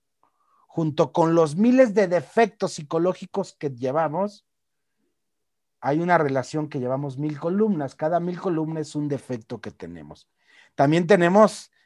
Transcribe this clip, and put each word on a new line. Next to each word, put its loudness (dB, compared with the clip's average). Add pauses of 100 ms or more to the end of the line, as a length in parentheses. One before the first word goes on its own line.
(680)
junto -2
con 2
los 2
miles 4
de 4
defectos 0
psicológicos -4
que -8
llevamos, -4 (1400)
hay -2
una 2
relación -2
que -8
llevamos -6
mil -6
columnas. -2
Cada -2
mil -6
columnas -4
es -14
un -4
defecto -8
que -12
tenemos. -18 (460)
También 2
tenemos 4 (140)